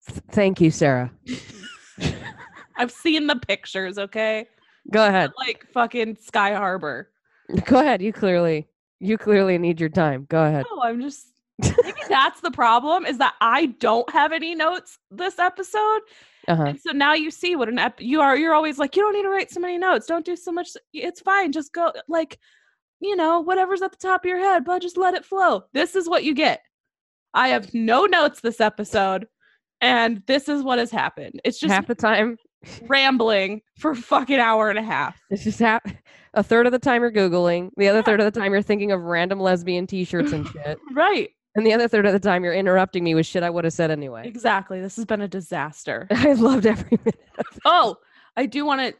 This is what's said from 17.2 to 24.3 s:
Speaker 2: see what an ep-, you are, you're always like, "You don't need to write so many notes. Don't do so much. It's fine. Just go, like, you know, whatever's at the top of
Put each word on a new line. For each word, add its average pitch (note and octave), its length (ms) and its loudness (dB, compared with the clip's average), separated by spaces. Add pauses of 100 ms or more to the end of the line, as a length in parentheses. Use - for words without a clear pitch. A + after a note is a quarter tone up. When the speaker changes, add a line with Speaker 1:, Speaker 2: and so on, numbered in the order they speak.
Speaker 2:
see F4+ 260 -4
what A3+ 120 -2
an A#3+ 100 -4
ep-, G#3 220 -2
you D4 220 0
are, C#4 120 4
you're D#4 200 2
always D4+ 240 0
like, C#4+ 180 -2
"You G4 60 2
don't G#4 100 0
need G4+ 120 -2
to G4 40 -2
write G4 220 -4
so F4+ 100 -10
many F4+ 160 -6
notes. F4 300 0
Don't E4 180 -4
do F4+ 120 -6
so F4+ 140 -12
much. F4 200 -6 (240)
It's F4 260 -10
fine. F#4+ 320 0
Just D4+ 220 -8
go, E4+ 180 -2 (160)
like, D#4+ 300 -4 (640)
you G4+ 160 -4
know, E4+ 240 2
whatever's F#4 420 -2
at F#4+ 80 -4
the - 80 -20
top F#4 260 -2
of F4+ 60 -2